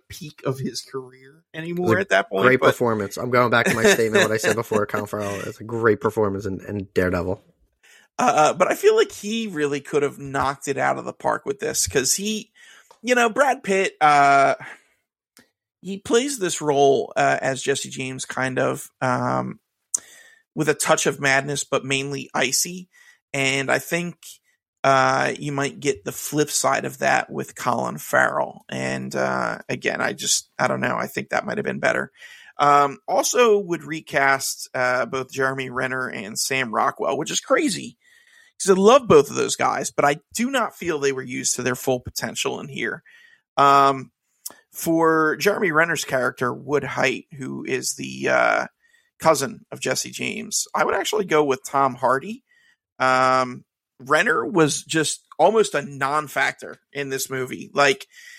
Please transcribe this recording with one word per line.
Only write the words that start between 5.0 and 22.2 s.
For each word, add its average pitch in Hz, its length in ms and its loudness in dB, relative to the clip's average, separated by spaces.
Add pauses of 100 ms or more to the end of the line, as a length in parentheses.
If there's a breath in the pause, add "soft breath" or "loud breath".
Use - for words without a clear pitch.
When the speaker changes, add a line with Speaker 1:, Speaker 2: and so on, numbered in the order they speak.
Speaker 2:
Farrell. 101 340 -6
It's 107 200 -10
a 107 40 -14
great 113 360 2
performance 101 460 0
in, 95 200 -8
in 101 280 -6
Daredevil. 90 480 0 (760 soft breath)
Speaker 1:
Uh, 247 160 4
uh, 151 200 4
but 185 160 2
I 339 60 -2
feel 440 200 4
like 440 160 2
he 226 360 -6
really 147 340 -4
could 147 200 -2
have 131 160 -2
knocked 139 500 -4
it 131 100 -4
out 135 180 0
of 127 80 -10
the 123 80 -10
park 113 320 -4
with - 160 -6
this, - 260 -2
'cause - 280 0
he, 214 360 -6 (520 soft breath)
you 240 120 2
know, 240 140 4
Brad 262 340 0
Pitt, 190 380 0
uh, 139 540 6 (1300 loud breath)
he 196 160 -8
plays 262 400 0
this 180 220 -4
role, 139 560 4
uh, 139 240 4
as 131 220 -2
Jesse 135 280 -2
James 131 340 -8
kind 131 340 -4
of, 131 300 -2 (120)
um, 127 580 -2 (960 loud breath)
with 156 140 -2
a 151 60 4
touch 156 320 0
of 135 140 -2
madness, 139 440 0
but 127 200 -4
mainly 139 500 -4